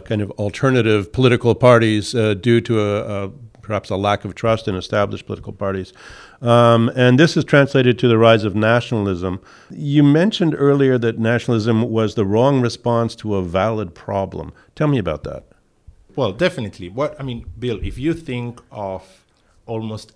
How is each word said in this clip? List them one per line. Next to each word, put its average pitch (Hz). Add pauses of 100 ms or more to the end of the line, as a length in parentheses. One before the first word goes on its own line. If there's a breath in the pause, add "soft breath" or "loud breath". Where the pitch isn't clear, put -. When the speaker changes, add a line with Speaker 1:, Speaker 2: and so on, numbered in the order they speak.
Speaker 1:
kind 104
of 98
alternative 107
political 120
parties, 113
uh, 107
due 117
to 113
a, 104
a, 98 (300)
perhaps 104
a 98
lack 101
of 95
trust 113
in 98
established 101
political 98
parties. 95 (500 loud breath)
Um, 117
and 127
this 160
is 156
translated 135
to 127
the 113
rise 113
of 101
nationalism. 101 (320 loud breath)
You 147
mentioned 160
earlier 139
that 113
nationalism 113
was 110
the 104
wrong 127
response 117
to 107
a 95
valid 95
problem. 87 (220 soft breath)
Tell 151
me 139
about 82
that. - (720)
Speaker 2:
Well, 110
definitely. 120
What, 135
I 139
mean, 120 (120)
Bill, 113
if 98
you 151
think 123 (100)
of 98 (420)
almost 110